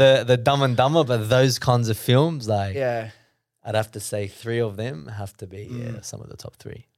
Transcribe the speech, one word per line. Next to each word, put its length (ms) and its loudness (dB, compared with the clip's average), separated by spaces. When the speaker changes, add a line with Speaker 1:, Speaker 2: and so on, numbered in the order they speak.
Speaker 1:
the, 80 -6
the 100 6
Dumb 240 2
and 140 2
Dumber, 280 4
but 240 0
those 300 4
kinds 320 2
of 80 -2
films, 500 2
like, 260 -2
Speaker 2:
Yeah. 360 -4
Speaker 1:
I'd 100 -6
have 180 -2
to 80 -12
say 280 -6
three 320 -6
of 160 -4
them 320 -10
have 300 -12
to 80 -14
be, 240 -16
yeah, 180 -10
Speaker 2:
Mm. 160 -12
Speaker 1:
some 180 -14
of 80 -18
the 60 -18
top 200 -18
three. 300 -18